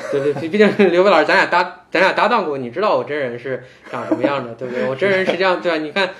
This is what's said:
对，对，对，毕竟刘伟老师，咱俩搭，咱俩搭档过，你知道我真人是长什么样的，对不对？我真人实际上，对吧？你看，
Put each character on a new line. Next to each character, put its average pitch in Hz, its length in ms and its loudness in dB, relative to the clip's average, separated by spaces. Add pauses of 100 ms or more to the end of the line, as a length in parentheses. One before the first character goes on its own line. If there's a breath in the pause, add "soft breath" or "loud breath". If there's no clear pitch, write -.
(120)
对， 143 80 0
对， 143 140 0
对， 160 140 -6
毕 175 80 -4
竟 202 360 4
刘 175 100 4
伟 202 80 6
老 165 80 6
师， 147 80 4
咱 165 80 2
俩 175 120 4
搭， 175 340 -2 (100)
咱 160 80 0
俩 180 140 4
搭 196 160 2
档 220 160 0
过， 147 120 -4
你 123 140 -8
知 156 100 -8
道 202 160 2
我 160 60 0
真 147 160 -6
人 120 180 -6
是 127 280 -8 (260 loud breath)
长 120 160 -8
什 - 100 -2
么 120 60 -6
样 135 240 -2
的， 117 80 -12
对 127 140 -10
不 123 40 -10
对？ 127 160 -4
我 131 60 -2
真 190 160 0
人 190 160 0
实 156 60 0
际 165 60 -2
上， 180 220 0
对 170 120 -2
吧？ 160 60 -2
你 151 120 -6
看， 190 300 -2